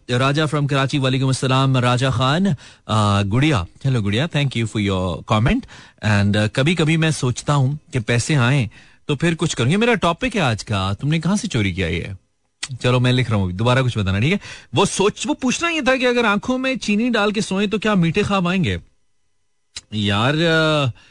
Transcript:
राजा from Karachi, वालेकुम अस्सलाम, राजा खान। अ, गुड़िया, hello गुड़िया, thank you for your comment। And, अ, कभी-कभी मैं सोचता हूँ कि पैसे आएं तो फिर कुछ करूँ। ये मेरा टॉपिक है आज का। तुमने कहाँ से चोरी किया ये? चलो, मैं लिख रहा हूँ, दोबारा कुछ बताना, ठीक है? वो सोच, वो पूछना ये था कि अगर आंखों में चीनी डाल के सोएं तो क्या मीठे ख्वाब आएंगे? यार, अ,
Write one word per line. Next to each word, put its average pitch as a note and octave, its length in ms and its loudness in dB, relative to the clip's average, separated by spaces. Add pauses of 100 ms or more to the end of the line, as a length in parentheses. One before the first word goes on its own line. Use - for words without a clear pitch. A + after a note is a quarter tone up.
(120)
राजा C#3 340 0
from D3 180 0
Karachi, C#3 360 0
वालेकुम C3 300 0
अस्सलाम, C3 480 2
राजा B2 340 2
खान। C#3 340 2
अ, F#3 100 2 (680)
गुड़िया, A2+ 420 2
hello C3 360 -2
गुड़िया, G#2 260 0
thank C#3+ 220 0
you A#2 160 -2
for G#2 240 -2
your F#2 420 -2
comment। B2+ 280 2 (460)
And, G#2 320 2
अ, G#2+ 100 2
कभी-कभी D#3 500 2
मैं D#3+ 140 2
सोचता C3 420 -2
हूँ C#3+ 260 0 (140)
कि C3 60 0
पैसे A#2+ 360 0
आएं B2 340 2 (380)
तो D3 80 0
फिर E3 200 0
कुछ D#3 180 -2
करूँ। C3 180 0
ये G3 60 2
मेरा A#3+ 160 2
टॉपिक F3+ 420 0
है G3+ 60 0
आज A#2+ 220 -2
का। G2 300 -2
तुमने D3 260 -2
कहाँ E3+ 180 0
से G#3 100 -4
चोरी G2+ 260 -2
किया F2 140 -4
ये? E2+ 280 -6 (680)
चलो, B2 180 2
मैं B2 140 2
लिख B2 180 0
रहा G#2+ 80 2
हूँ, F#2 120 -2
दोबारा A#2+ 300 0
कुछ B2 160 0
बताना, F#2+ 220 0
ठीक D3 140 0
है? G3+ 60 -2 (360)
वो F#3 100 4
सोच, G3+ 420 -2
वो D4 60 0
पूछना C#4+ 360 -2
ये D#4+ 120 -2
था B3+ 140 2
कि B3+ 100 -2
अगर A#3+ 200 2
आंखों G#3 320 0
में C4 200 -4
चीनी G#3+ 320 -2
डाल G#3+ 220 0
के G#3 100 -4
सोएं G3 280 -2
तो G#3 100 -2
क्या G#3+ 160 0
मीठे F3 280 2
ख्वाब G3 240 0
आएंगे? C#3+ 320 -2 (1120)
यार, G#2+ 420 0
अ, D#3 560 0 (200)